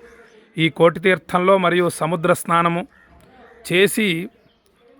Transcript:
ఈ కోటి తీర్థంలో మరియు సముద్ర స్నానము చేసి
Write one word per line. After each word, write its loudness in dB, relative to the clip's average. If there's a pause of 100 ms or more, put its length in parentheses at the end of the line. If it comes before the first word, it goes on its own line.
(580)
ఈ 0
కోటి 2
తీర్థంలో 0
మరియు 0
సముద్ర -2
స్నానము -2 (840)
చేసి 0 (720)